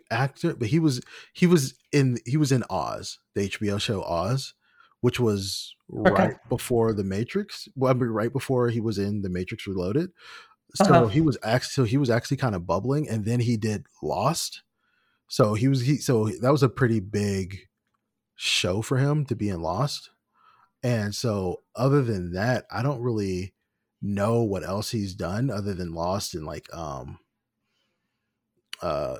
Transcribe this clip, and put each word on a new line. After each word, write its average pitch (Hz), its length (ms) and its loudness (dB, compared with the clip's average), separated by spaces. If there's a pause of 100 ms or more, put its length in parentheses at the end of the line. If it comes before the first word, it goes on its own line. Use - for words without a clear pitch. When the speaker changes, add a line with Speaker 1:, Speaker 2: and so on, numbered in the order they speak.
(100)
Speaker 1:
actor, 139 440 -2
but 113 140 -2
he 147 100 4
was, 147 220 2 (320)
he - 140 4
was 156 280 4 (180)
in, 131 340 4
he 123 100 0
was 143 160 4
in 123 180 4
Oz, 73 480 -4 (160)
the 101 80 2
H 98 180 -4
B 104 120 0
O 101 60 0
show 101 240 -2
Oz, 95 520 -2 (460)
which 123 200 2
was 101 540 -2 (160)
Speaker 2:
Okay. - 220 2
Speaker 1:
right - 240 2 (140)
before 113 420 2
The 101 120 -2
Matrix. 117 680 -4
Well, 131 160 2
I 131 40 4
mean, 123 160 0
right 110 220 0
before 123 360 0
he 117 120 -2
was 104 180 -2
in 101 240 -2
The 95 80 -4
Matrix 90 360 -6
Reloaded. 101 440 -2 (640)
So - 100 2
Speaker 2:
Uh-huh. 135 220 8
Speaker 1:
he 123 160 2
was 135 200 2
act-, 117 300 2
so 131 120 2
he 110 120 2
was 139 140 2
actually 117 260 0
kind 117 180 0
of 90 120 -4
bubbling, 123 420 -2
and 107 160 -2
then 120 160 2
he 117 160 2
did 107 300 -4 (160)
Lost. 95 600 -2 (680)
So 107 260 2
he 110 120 2
was, 135 160 4
he, 139 140 2
so 110 320 2 (140)
that 131 100 4
was 139 100 4
a 139 60 6
pretty 113 320 2
big 98 600 -2 (760)
show 101 460 0
for 131 160 0
him 143 280 2
to 113 100 -4
be 107 120 -2
in 85 140 -2
Lost. 95 480 -4 (720)
And 107 320 0
so 98 480 -2 (120)
other 139 280 4
than 92 320 -2
that, 117 360 0
I 104 120 -4
don't 135 180 -2
really 98 540 -4 (480)
know 101 400 0
what 98 220 -2
else 98 260 -4
he's 101 240 -4
done 104 360 -2
other 101 220 -4
than 85 220 -6
Lost 90 400 -4
and, 80 100 -8
like, 78 300 -12
um, 76 440 -10 (1600)
uh, 73 380 -4